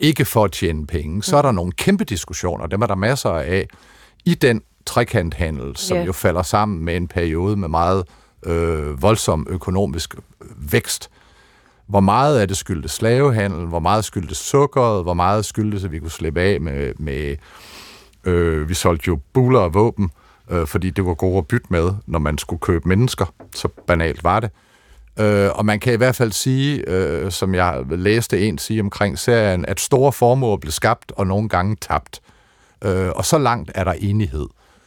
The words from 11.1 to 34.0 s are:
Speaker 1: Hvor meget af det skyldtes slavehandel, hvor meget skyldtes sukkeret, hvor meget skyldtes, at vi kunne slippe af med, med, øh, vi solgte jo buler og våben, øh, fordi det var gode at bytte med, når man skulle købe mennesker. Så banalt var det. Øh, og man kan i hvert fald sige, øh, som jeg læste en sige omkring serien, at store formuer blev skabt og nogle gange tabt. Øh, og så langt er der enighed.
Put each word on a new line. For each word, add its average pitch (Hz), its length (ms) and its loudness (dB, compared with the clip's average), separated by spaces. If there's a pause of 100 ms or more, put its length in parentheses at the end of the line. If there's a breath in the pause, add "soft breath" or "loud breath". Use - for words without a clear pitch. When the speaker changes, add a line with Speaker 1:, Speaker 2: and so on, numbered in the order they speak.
Speaker 1:
Hvor 101 120 2
meget 120 400 4
af 98 80 2
det 92 100 -4
skyldtes 82 340 -6
slavehandel, 110 760 0
hvor 82 140 -4
meget 98 260 2
skyldtes 78 320 -8
sukkeret, 123 680 2
hvor 87 100 -2
meget 98 320 2
skyldtes, 104 380 -2
at 90 80 -6
vi 80 80 -8
kunne 80 120 -8
slippe 80 300 -2
af 92 200 2
med, 71 360 -4
med, 71 380 -6 (880 loud breath)
øh, 85 440 2
vi 80 40 -2
solgte 85 340 0
jo 85 120 0 (140)
buler 127 260 4
og 87 140 2
våben, 101 380 2 (380 soft breath)
øh, 85 180 0
fordi 90 220 -2
det 95 160 -2
var 90 80 0
gode 92 240 0
at 85 100 -2
bytte - 220 -2
med, 87 220 2 (160)
når 82 120 -2
man 76 180 0
skulle - 220 -8
købe 85 300 0
mennesker. 98 360 2 (300)
Så - 120 -4 (200)
banalt 82 360 0
var 92 160 2
det. 113 100 -2 (680 soft breath)
Øh, 104 340 4
og 107 120 -2
man 104 140 2
kan 123 140 2
i 113 40 2
hvert 127 180 4
fald 113 160 0
sige, 135 580 0
øh, 87 420 0
som 95 240 -2
jeg 87 340 0
læste 98 580 2
en 107 100 -2
sige 110 240 -2
omkring 101 380 -2
serien, 104 460 2
at - 140 -4
store 131 320 4
formuer 123 460 2
blev 78 140 -8
skabt - 440 -2
og 98 120 0
nogle 104 220 0
gange 98 320 0
tabt. - 400 -6 (600 soft breath)
Øh, 95 260 0
og - 160 -4
så 165 120 2
langt 120 380 0
er 95 80 -2
der 87 100 0
enighed. 98 540 -2 (400 soft breath)